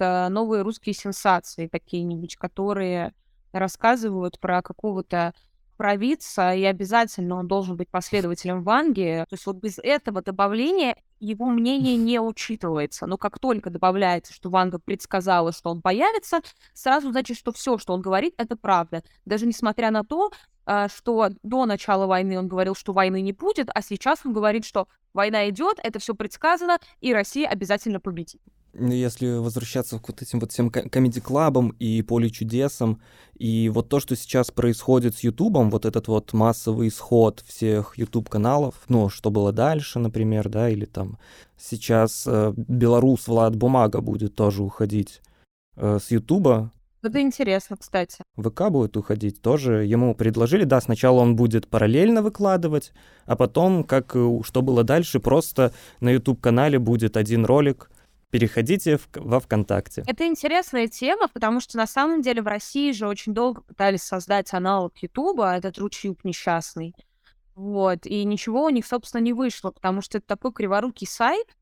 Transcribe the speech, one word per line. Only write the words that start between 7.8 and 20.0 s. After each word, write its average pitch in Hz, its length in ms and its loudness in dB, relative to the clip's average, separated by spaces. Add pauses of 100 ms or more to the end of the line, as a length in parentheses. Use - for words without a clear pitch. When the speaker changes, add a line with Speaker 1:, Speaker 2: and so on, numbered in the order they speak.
Speaker 1:
последователем 180 760 -4
Ванги. 196 640 0
То - 60 -14
есть - 120 -12
вот 196 100 -4
без 190 220 -8
этого 214 440 -2
добавления 226 760 0 (240)
его 214 260 -6
мнение 254 500 0
не 233 240 2
учитывается. 180 840 -6
Но 185 100 -4
как - 220 -6
только 220 320 -2
добавляется, 185 640 0
что - 180 -12
Ванга 185 300 0
предсказала, 180 720 0
что - 180 -8
он 170 100 -6
появится, 330 600 0 (340)
сразу 277 380 0
значит, 247 240 -4
что - 160 -8
все, 240 260 -2
что - 160 -6
он 185 80 -4
говорит, 196 360 0
это 226 180 -6
правда. 170 460 -2 (220)
Даже 214 220 -2
несмотря 220 440 -2
на 214 140 0